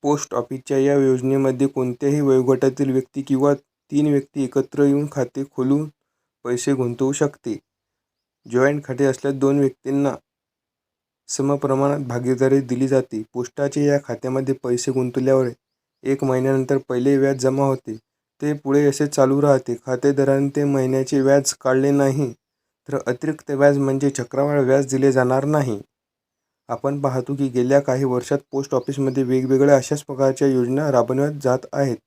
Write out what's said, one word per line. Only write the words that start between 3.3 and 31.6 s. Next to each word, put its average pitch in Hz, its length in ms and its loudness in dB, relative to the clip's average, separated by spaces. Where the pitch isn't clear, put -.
तीन 147 160 0
व्यक्ती 139 360 -2
एकत्र 135 400 -2
येऊन 143 280 2
खाते 135 320 -6
खोलून 143 340 -2
पैसे 123 300 -2
गुंतवू 127 380 -2
शकते. 139 480 -4
जॉईंट 143 320 0
खाते 135 220 -2
असल्यास 139 300 -2
दोन 139 240 2
व्यक्तींना 139 560 -2
समप्रमाणात 139 720 -2
भागीदारी 131 600 0
दिली 127 280 -2
जाते. 127 360 -2
पोस्टाचे 143 520 -4
या 143 200 4
खात्यामध्ये 131 480 -4
पैसे 123 380 -4
गुंतवल्यावर 131 560 0
एक 135 200 -2
महिन्यानंतर 131 540 0
पहिले 135 400 0
व्याज 139 200 2
जमा 135 260 0
होते, 131 340 -4
ते 147 120 -2
पुढे 143 320 2
असे 143 220 0
चालू 139 340 2
राहते. 135 340 2
खातेदारांनी 139 680 0
ते 147 80 0
महिन्याचे 135 580 0
व्याज 139 320 2
काढले 131 380 0
नाही 139 420 0
तर 139 100 -6
अतिरिक्त 147 440 -6
व्याज 143 260 4
म्हणजे 135 320 0
चक्रवाढ 139 500 -2
व्याज 135 320 2
दिले 135 200 2
जाणार 127 340 2
नाही. 135 360 -2
आपण 139 340 -6
पाहतो 131 340 -2
की 139 120 -2
गेल्या 127 320 2
काही 135 240 -2
वर्षात 127 340 -2
पोस्ट 135 240 -4
ऑफिसमध्ये 135 480 -2
वेगवेगळ्या 131 520 4
अशाच 143 280 0
प्रकारच्या 135 440 0
योजना 135 440 0
राबवण्यात 131 420 0
जात 127 160 0